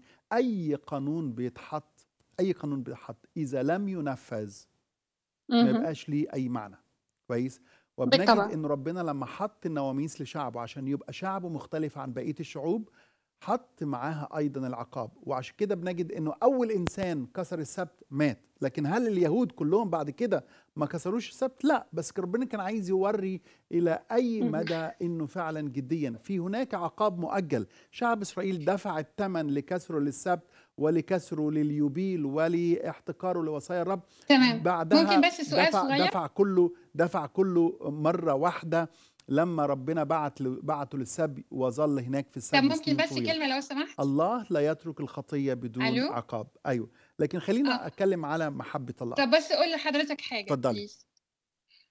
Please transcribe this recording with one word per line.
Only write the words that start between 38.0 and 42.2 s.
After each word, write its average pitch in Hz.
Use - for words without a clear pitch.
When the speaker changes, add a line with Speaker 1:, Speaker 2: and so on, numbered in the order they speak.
Speaker 1:
واحدة 165
لما 156
ربنا 143
بعت 147
له، 127
بعته 143
للسبي 139
وظل 131
هناك 135